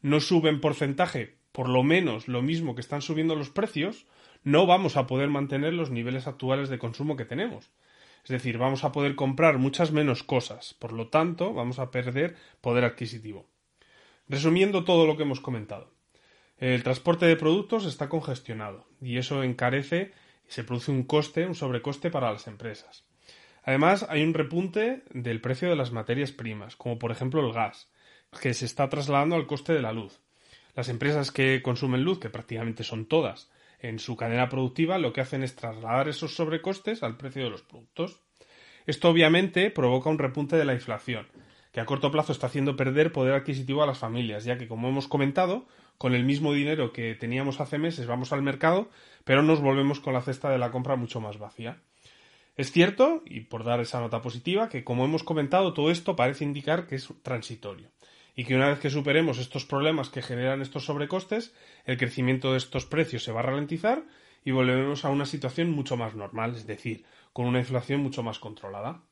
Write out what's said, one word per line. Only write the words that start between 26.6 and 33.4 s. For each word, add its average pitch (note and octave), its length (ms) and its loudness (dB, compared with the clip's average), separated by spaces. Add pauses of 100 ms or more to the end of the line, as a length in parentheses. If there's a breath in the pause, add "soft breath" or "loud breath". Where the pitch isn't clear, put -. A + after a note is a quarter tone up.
como A#2+ 220 -6
por A#2 140 -4
ejemplo C3 340 0
el A2+ 80 -2
gas, A2 360 -4 (520 soft breath)
que B2+ 100 0
se B2+ 140 -4
está C#3 240 -2
trasladando D3 460 2
al D#3 100 0
coste C#3+ 260 -4
de D#3 80 4
la A2 120 -2
luz. A2 280 -8 (540 soft breath)
Las B2 140 -6
empresas C#3 420 0
que C3 320 2
consumen B2+ 400 0
luz, F#3 160 0
que A2+ 120 -10
prácticamente A2+ 540 -6
son A2 220 -6
todas, D3 440 0 (280 soft breath)